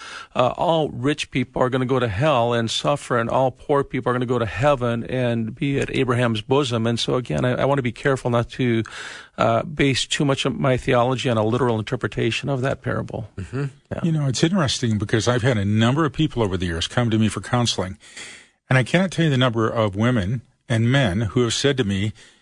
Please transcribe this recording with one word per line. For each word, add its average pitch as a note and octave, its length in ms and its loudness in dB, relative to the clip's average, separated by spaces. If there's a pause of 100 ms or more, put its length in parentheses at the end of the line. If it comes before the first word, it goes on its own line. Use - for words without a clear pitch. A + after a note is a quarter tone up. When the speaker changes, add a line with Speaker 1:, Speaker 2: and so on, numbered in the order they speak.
(360)
Speaker 1:
uh, B2+ 220 0
all E3 320 0
rich C3+ 420 -4
people - 300 -4
are B2+ 80 2
gonna B2+ 160 0
go B2+ 140 0
to B2 100 0
hell A#2+ 460 2
and A#2 160 0
suffer, C#3+ 480 -2
and A2+ 100 0
all B2+ 220 2
poor C#3 340 0
people B2+ 260 -2
are B2 40 0
gonna B2 100 0
go A#2+ 140 0
to A2+ 80 0
heaven A#2+ 580 0
and A#2 500 -2
be C#3 240 -2
at - 160 -4
Abraham's A#2+ 460 2
bosom. B2 460 0
And A#2 120 0
so, C#3 180 -2
again, C3 280 -2
I, B2+ 160 0
I - 60 2
wanna C#3 160 0
be A#2+ 100 -2
careful C3 380 -2
not A#2+ 220 0
to, A#2 320 0 (520)
uh, A2+ 280 2
base C#3 420 0
too - 180 -2
much C#3 220 2
of C3 120 -2
my C3 180 2
theology B2 520 0
on A2+ 100 2
a G#2+ 40 2
literal A#2 360 2
interpretation A#2+ 720 -2
of C3+ 120 -2
that B2 220 -2
parable. A2 540 -6
Speaker 2:
Mm-hmm. B2 280 -6 (260)
Speaker 1:
Yeah. - 140 -6
Speaker 3:
You E3 80 0
know, D3 160 0
it's B2+ 160 0
interesting C3+ 540 0
because G#2+ 280 0
I've B2 160 2
had B2+ 160 2
a G2 60 0
number A2+ 400 2
of D3 80 -2
people D3 300 -2
over F#2+ 140 0
the F2 100 -4
years E2+ 200 -4
come A#2+ 240 0
to A2+ 80 2
me A2 100 4
for G#2 120 -4
counseling, A2+ 560 -2 (720)
and C3 100 4
I B2+ 60 4
cannot F3 260 2
tell E3 140 0
you D#3 60 4
the C3 80 2
number A#2 300 2
of A2 280 0
women A2+ 460 0 (260)
and A#2 240 2
men A#2+ 300 2
who A#2 200 0
have A2+ 120 0
said C#3 240 2
to B2+ 60 0
me, G2+ 280 0 (300)